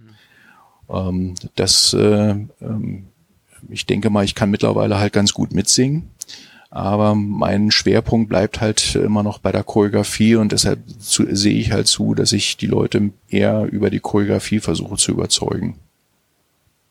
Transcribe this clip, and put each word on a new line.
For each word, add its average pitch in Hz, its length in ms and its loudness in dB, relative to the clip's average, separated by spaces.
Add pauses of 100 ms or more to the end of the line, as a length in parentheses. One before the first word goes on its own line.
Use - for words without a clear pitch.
(880)
Ähm, 92 460 -4 (200)
das, - 400 2
äh, 104 360 4 (300)
ähm, 101 440 -8 (640)
ich - 180 -10
denke 101 240 0
mal, 104 140 2
ich 98 100 -2
kann 104 160 0
mittlerweile 104 480 0
halt 101 140 0
ganz 101 220 2
gut - 180 -4
mitsingen. 135 580 0 (640)
Aber 104 380 2
mein 101 560 0
Schwerpunkt 110 580 2
bleibt 104 320 0
halt - 360 0
immer 104 260 2
noch 104 160 -4
bei 98 120 -2
der 101 140 0
Choreografie 104 720 2
und 107 160 2
deshalb 104 280 0 (200)
zu, - 240 -2 (100)
sehe 104 240 2
ich 113 140 -2
halt 104 140 0
zu, 107 280 0
dass 104 180 0
ich - 260 -2
die 104 80 -4
Leute 104 460 0 (180)
eher 104 400 2
über 101 180 0
die 104 120 -2
Choreografie 104 600 0
versuche 95 360 -4
zu - 160 0
überzeugen. - 640 -4 (1120)